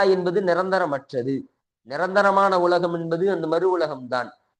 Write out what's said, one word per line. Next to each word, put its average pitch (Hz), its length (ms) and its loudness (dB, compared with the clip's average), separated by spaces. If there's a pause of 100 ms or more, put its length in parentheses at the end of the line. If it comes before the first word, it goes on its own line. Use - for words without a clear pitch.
என்பது 180 340 2
நிரந்தரமற்றது, 170 920 -2 (540)
நிரந்தரமான 190 720 2
உலகம் 175 380 2
என்பது 165 340 -2
அந்த 165 160 -2
மறு 170 220 0
உலகம்தான். 131 640 -4 (280)